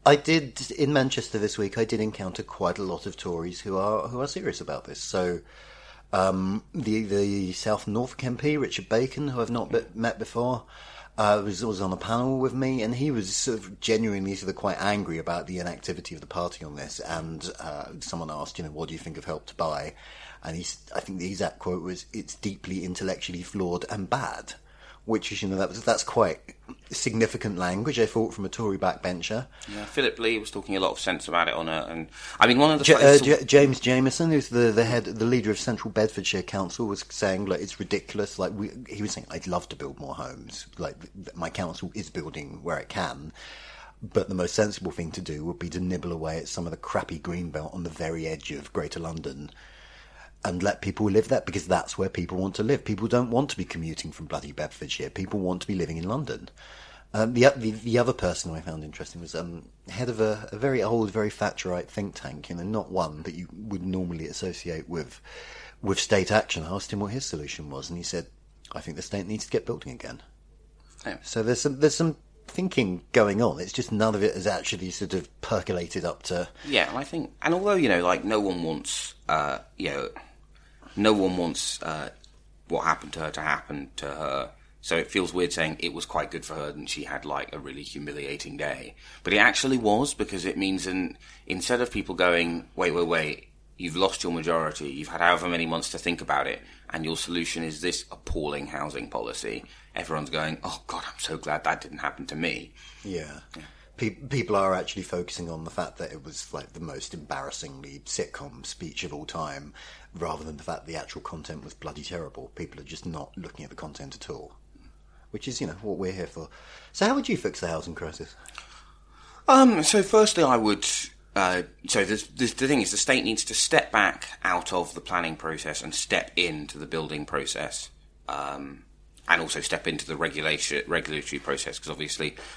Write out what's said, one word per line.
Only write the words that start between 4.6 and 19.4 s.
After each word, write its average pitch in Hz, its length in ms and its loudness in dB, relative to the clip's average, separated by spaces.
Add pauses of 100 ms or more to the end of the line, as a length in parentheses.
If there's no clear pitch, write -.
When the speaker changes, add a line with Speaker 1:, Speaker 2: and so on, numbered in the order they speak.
Speaker 1:
about 71 220 -8
this. - 160 -12
So, 90 400 0 (720)
um, 95 500 2 (100)
the, 110 280 0
the 101 500 0
South - 340 -2
Norfolk 120 380 -2
M 123 140 -2
P, 151 180 2
Richard 117 320 -2
Bacon, 131 400 2
who 123 140 -2
I've 110 80 -2
not 117 200 -2
be-, 117 140 2 (100)
met 113 240 0
before, 120 460 -2 (540)
uh, 104 260 8
was, 98 180 -2
was 101 200 0
on 92 100 2
a 90 40 0
panel 123 420 0
with 127 160 2
me, 131 280 0
and 117 120 0
he 143 160 0
was 107 260 -2
sort 113 220 0
of 98 220 -12
genuinely 101 540 2
sort 95 140 -6
of 95 80 -4
quite 98 240 -2
angry 95 380 0
about 85 280 -4
the 90 120 -6
inactivity 87 560 -6
of 76 80 -14
the - 40 -16
party 87 380 -4
on 73 100 -12
this. 71 260 -10
And, 80 600 -6
uh, 73 280 -8 (120)
someone 82 300 -6
asked, 76 260 -8
you 85 80 -8
know, 76 60 -8
"What 76 180 -8
do 80 60 -10
you 78 40 -10
think 78 200 -12
of 73 80 -12
Help 80 200 -6